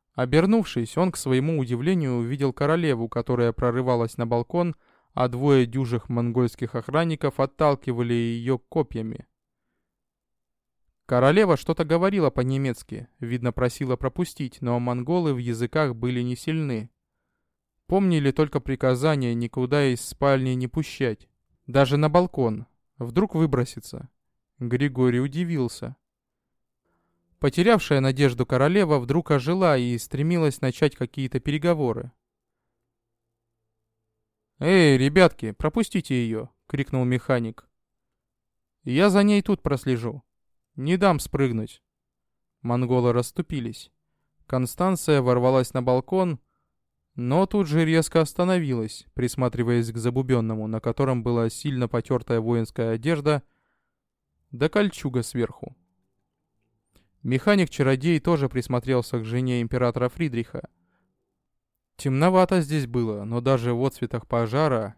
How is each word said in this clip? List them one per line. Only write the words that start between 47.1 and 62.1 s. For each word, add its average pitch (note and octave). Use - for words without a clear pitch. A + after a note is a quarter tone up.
но C#3
тут G3+
же D#3
резко D#3+
остановилась, D3+
присматриваясь A#2+
к A2+
Забубенному, A#2
на A2
котором B2+
была A#2
сильно B2+
потертая A#2
воинская A2+
одежда D3
да C3+
кольчуга D3+
сверху. -
Механик-чародей C#3
тоже D3
присмотрелся B2
к A2
жене B2
императора B2
Фридриха. A#2+
Темновато F3+